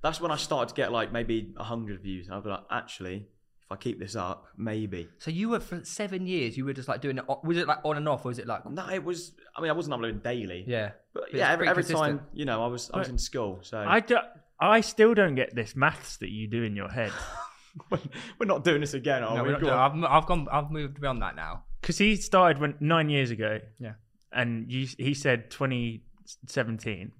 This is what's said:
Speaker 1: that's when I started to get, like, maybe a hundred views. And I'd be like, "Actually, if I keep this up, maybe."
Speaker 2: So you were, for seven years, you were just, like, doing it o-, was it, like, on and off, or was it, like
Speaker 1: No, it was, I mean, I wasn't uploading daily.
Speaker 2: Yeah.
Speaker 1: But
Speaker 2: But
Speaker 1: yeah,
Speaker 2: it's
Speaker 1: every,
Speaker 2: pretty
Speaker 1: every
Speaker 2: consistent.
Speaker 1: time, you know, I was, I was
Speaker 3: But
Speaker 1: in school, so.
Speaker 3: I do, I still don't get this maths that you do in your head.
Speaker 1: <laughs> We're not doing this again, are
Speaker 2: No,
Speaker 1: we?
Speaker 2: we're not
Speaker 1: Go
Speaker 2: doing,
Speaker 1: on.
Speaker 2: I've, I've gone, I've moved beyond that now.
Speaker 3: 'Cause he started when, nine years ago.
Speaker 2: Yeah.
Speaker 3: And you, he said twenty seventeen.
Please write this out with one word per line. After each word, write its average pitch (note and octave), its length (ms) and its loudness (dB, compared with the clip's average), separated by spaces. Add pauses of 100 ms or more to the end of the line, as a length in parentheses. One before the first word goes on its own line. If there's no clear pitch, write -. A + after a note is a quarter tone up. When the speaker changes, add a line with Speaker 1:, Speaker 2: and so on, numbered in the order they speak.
Speaker 1:
that's D#3 200 0
when E3 100 0
I D3+ 60 -2
started C3 320 0
to - 60 -12
get, B2+ 160 0
like, A2 200 0
maybe A2+ 460 -2
a - 60 -8
hundred A2 380 -6
views. F#2+ 260 -8
And F#2 80 -10
I'd G2 80 -8
be G#2+ 60 -6
like, G2 220 -6
"Actually, F#2+ 460 -6
if - 540 -18
I G2 40 -8
keep G#2+ 240 -6
this G2+ 160 -10
up, F#2 320 -6 (100)
maybe." G#2+ 500 -4 (120)
Speaker 2:
So - 100 -8
you F#3 200 -2
were, A3+ 100 0
for - 260 -10
seven F#3 400 -6
years, D#3 320 -2
you C3 80 -4
were C#3 80 -2
just, C3 140 -10
like, B2+ 140 -2
doing C3 180 -2
it A#2+ 100 -8
o-, C3+ 140 -2
was E3+ 140 2
it, F3 100 0
like, D3 180 2
on D3+ 120 2
and D3+ 120 -2
off, C#3 160 0
or B2 40 -2
was B2 100 -6
it, A2+ 80 -8
like A2 200 -4
Speaker 1:
No, E3 220 -8
it F#3+ 140 -2
was, E3+ 300 -6 (220)
I - 60 -6
mean, D#3+ 80 0
I D3+ 40 4
wasn't D#3 200 -2
uploading A2+ 280 -2
daily. G2+ 460 -4
Speaker 2:
Yeah. A2 240 -2 (220)
Speaker 1:
But - 180 -6
Speaker 2:
But - 20 -12
Speaker 1:
yeah, G3 120 2
Speaker 2:
it's D#3 80 6
Speaker 1:
every, E3+ 40 2 (100)
Speaker 2:
pretty - 20 4
Speaker 1:
every F3 140 4
Speaker 2:
consistent. D3+ 380 2
Speaker 1:
time, - 120 -16
you D3 120 -4
know, A2+ 180 0
I A#2+ 40 0
was, A#2+ 260 -6
I - 60 0
was F#3+ 80 -2
Speaker 3:
But B2+ 40 -8
Speaker 1:
in A#2+ 60 0
school, G2+ 460 -4
so. - 160 -10
Speaker 3:
I E3 200 6
do, A#3 180 2 (420)
I G#3 220 8
still A3 320 6
don't F#3+ 220 6
get B2+ 200 0
this A2 200 -4
maths C#3+ 420 0
that G2 120 -8
you G#2+ 180 -6
do A2+ 160 0
in G#2+ 120 0
your G2 140 -4
head. A2 220 -2 (760)
Speaker 1:
<laughs> - 0 - (500)
We're A#3+ 60 0
not D#3 180 2
doing D#3 180 6
this C#3+ 120 -4
again, C3 300 0
are A2+ 120 0
Speaker 2:
No, A#2+ 80 2
Speaker 1:
we? B2+ 60 2
Speaker 2:
we're C#3+ 40 2
not C#3+ 80 0
Speaker 1:
Go D#3+ 60 2
Speaker 2:
doing, C3 120 4
Speaker 1:
on. C#3+ 260 4
Speaker 2:
I've, C3 60 4 (120)
I've - 20 -4
gone, D#3+ 260 2
I've D3 200 0
moved C#3+ 300 -4
beyond C3 200 -2
that F#2+ 140 -4
now. D#2+ 280 -8 (180)
Speaker 3:
'Cause - 160 -2
he G#3 180 6
started F3+ 460 6
when, D3 180 0
nine D#3 300 4
years C#3 220 2
ago. G#2+ 280 -2 (200)
Speaker 2:
Yeah. A2 140 -10 (380)
Speaker 3:
And A#2 400 -2
you, C3 160 -2 (100)
he C3+ 160 0
said C3 380 0
twenty A#2+ 520 -2 (440)
seventeen. A2 720 -4